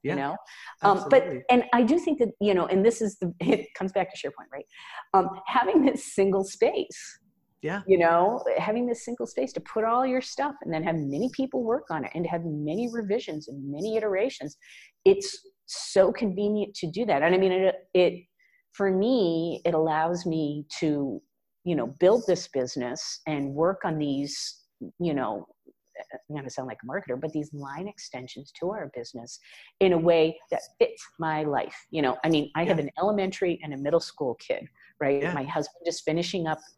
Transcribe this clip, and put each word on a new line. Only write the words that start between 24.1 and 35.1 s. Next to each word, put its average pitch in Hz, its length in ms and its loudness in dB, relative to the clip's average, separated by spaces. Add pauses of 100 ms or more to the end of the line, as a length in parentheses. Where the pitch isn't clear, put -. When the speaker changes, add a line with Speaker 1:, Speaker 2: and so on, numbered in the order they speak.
Speaker 1:
you 170 120 -2
know, 107 340 -4 (840)
I'm 151 60 -8
gonna 135 120 -8
sound 131 200 -8
like 110 140 -12
a 117 40 -16
marketer, 175 340 -6
but 156 120 -6
these 151 200 -6
line 143 360 -12
extensions 127 720 -16
to 175 100 -4
our 190 240 -10
business 120 440 -14 (420)
in 190 120 6
a 165 60 4
way 165 400 4 (120)
that - 120 -4 (160)
fits - 240 0 (160)
my 156 240 -2
life. 143 340 -2 (140)
You 160 120 -2
know, 127 220 2
I 160 60 2
mean, 147 260 2
I 165 80 0
have 175 140 2
Speaker 2:
Yeah. 151 60 -2
Speaker 1:
an 139 140 -6
elementary 185 640 -2
and 147 120 -10
a - 20 -8
middle 147 240 2
school - 360 -6
kid, - 300 -8 (340)
right? 139 200 0